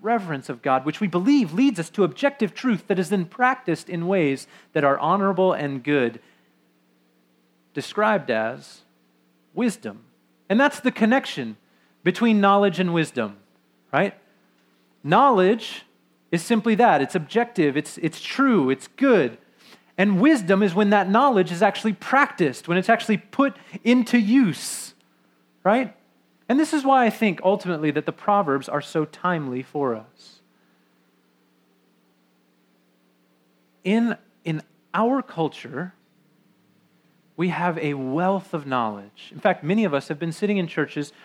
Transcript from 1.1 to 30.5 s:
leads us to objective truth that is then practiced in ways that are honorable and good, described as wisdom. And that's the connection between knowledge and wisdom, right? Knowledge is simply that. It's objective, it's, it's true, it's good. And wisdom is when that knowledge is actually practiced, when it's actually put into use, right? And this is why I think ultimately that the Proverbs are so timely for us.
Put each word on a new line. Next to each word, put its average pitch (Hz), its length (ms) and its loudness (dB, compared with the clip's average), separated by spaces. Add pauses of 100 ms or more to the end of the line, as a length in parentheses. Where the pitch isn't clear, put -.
leads 226 260 2
us 165 120 -6
to 202 140 0
objective 233 500 -2
truth 233 340 -2
that 190 100 0
is 170 120 -2
then 185 160 -2
practiced 247 640 -2
in 170 160 -6
ways 156 400 0 (260)
that 156 100 0
are 139 160 4
honorable 185 540 2
and 139 320 -4
good, 127 360 0 (1500)
described 190 560 -2
as 117 500 -6 (720)
wisdom. 156 520 -6 (440)
And 208 120 2
that's 285 180 2
the 254 140 -2
connection 214 640 -2 (480)
between 208 360 2
knowledge 196 380 4
and 180 160 -2
wisdom, 120 420 -2 (560)
right? 190 220 0 (880)
Knowledge 208 840 2 (440)
is 175 100 0
simply 226 360 0
that. 180 260 4
It's 135 140 -4
objective, 175 600 0
it's, - 220 -8
it's 156 220 -6
true, 220 500 2
it's 135 160 -4
good. 196 520 2 (600)
And 190 220 2
wisdom 202 420 4
is 190 100 2
when 202 180 2
that 196 200 2
knowledge 214 400 4
is 175 120 -2
actually 202 320 0
practiced, 185 760 -2
when 175 100 0
it's 180 100 -4
actually 220 280 2
put - 400 -2 (260)
into 240 360 2
use, 220 760 0 (720)
right? 226 320 0 (520)
And 262 120 2
this 311 120 0
is 294 120 -2
why 262 220 4
I 214 40 2
think 202 320 -2
ultimately 180 480 -2
that 151 160 -4
the 143 60 -6
Proverbs 151 560 -2
are 143 120 -4
so 156 240 -4
timely 151 580 -6
for 131 340 -4
us. - 440 -20 (3500)